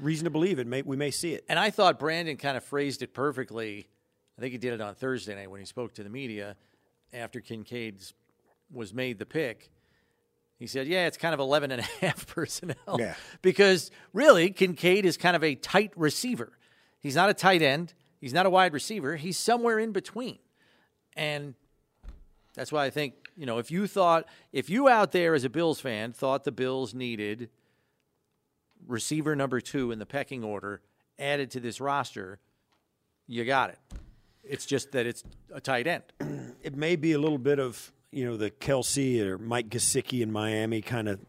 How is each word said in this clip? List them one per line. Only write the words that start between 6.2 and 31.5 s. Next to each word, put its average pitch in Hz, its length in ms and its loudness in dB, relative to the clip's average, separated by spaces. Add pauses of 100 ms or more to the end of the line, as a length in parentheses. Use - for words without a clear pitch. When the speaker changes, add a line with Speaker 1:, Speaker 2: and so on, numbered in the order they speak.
Speaker 2:
after 117 260 -12
Kincaid's 110 720 -12 (580)
was 113 220 -12
made 127 260 -4
the 107 60 -8
pick. 135 460 -6 (880)
He 120 80 -12
said, 135 200 -4
"Yeah, 175 200 2
it's 147 100 -2
kind 165 160 -2
of 143 80 0
eleven 139 300 2
and 123 100 -4
a 107 40 -4 (200)
half - 220 -2
<laughs> - 80 -20
personnel." 165 420 -6 (220)
Speaker 1:
Yeah. 95 160 -2 (260)
Speaker 2:
Because 185 500 6 (220)
really, 202 380 8
Kincaid 185 560 4
is 160 100 4
kind 175 200 4
of 151 60 0
a 151 120 2
tight 196 420 2
receiver. 156 560 0 (480)
He's 139 140 -4
not 185 160 6
a - 40 2
tight 180 280 6
end. 151 320 2 (260)
He's 131 140 -8
not 180 100 4
a 190 60 4
wide 180 240 6
receiver. 160 420 -4
He's 160 220 -6
somewhere 233 400 2
in 220 140 -2
between. 190 460 -8 (800)
And 147 380 -6 (1000)
that's - 180 -10
why 147 140 0
I 131 60 0
think, 147 240 -4 (240)
you 147 80 -10
know, 117 100 -2
if 117 140 -4
you 190 160 0
thought, 170 400 4 (260)
if 135 160 -2
you 254 180 2
out 214 260 8
there 170 220 4
as 127 100 2
a 127 60 -2
Bills 160 300 0
fan 117 320 -4
thought 135 320 -2
the 135 80 -2
Bills 127 400 -2
needed 117 560 -6 (1400)
receiver 151 480 -2
number 131 260 -2
two 127 320 -4
in 110 60 -8
the 104 80 -10
pecking 135 380 -6
order 101 380 -8 (360)
added 143 340 -2